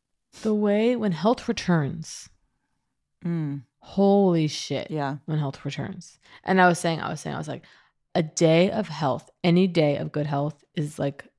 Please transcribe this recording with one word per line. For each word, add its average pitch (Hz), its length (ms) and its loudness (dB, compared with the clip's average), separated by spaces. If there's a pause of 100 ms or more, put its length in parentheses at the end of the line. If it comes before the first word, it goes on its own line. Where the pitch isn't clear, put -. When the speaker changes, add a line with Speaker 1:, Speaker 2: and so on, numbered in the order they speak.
(420)
Speaker 1:
the 214 120 0
way 214 420 2
when 214 160 -2
health 185 360 0
returns, 165 800 -2 (960)
Speaker 2:
Mm. 156 380 -6 (180)
Speaker 1:
holy 196 680 4
shit, - 420 -6
Speaker 2:
Yeah. 147 260 -4 (100)
Speaker 1:
when 156 120 -2
health 143 260 -6
returns. 143 540 -10 (260)
And 190 160 2
I 180 80 8
was 175 100 2
saying, 165 220 -2
I - 80 -6
was 156 120 -8
saying, 151 140 -8
I 165 40 -8
was 151 100 -10
like, 131 160 -12 (500)
a 175 80 2
day 165 480 4
of 208 180 -4
health, 147 420 -4 (120)
any 180 240 4
day 160 300 2
of 151 160 -6
good 147 140 -2
health 147 360 -4 (120)
is, 147 240 -6
like, 143 280 -6 (120)